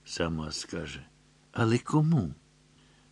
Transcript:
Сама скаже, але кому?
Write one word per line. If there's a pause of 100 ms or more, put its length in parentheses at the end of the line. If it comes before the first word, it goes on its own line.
Сама
скаже, (500)
але
кому? (760)